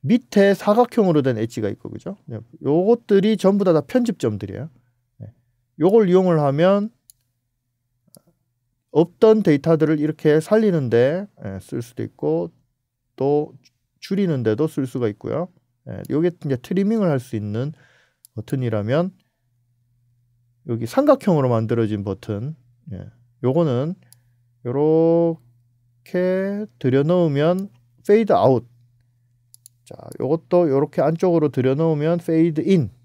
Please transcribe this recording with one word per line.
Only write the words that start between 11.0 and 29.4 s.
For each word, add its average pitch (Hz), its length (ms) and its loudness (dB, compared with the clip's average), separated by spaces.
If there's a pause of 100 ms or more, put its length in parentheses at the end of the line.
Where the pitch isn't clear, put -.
예, 98 160 -10
쓸 131 200 -10
수도 117 220 -12
있고 160 480 -6 (640)
또 147 380 -2 (460)
줄이는데도 151 680 -2
쓸 139 200 -6
수가 123 220 -4
있고요. 151 400 -8 (380)
예, 95 220 -14
요게 165 220 -2 (140)
이제 135 100 -2
트리밍을 196 540 -2
할 135 100 0
수 120 160 -12
있는 110 380 -6 (640)
버튼이라면 123 760 -4 (1600)
여기 117 180 -6
삼각형으로 214 600 0
만들어진 113 540 -2
버튼, 107 520 -8 (380)
예, 95 120 -14 (380)
요거는 143 500 -2 (720)
요렇게 170 2000 -2 (140)
들여놓으면 160 920 0 (380)
페이드 208 260 4
아웃. 113 340 2 (1200)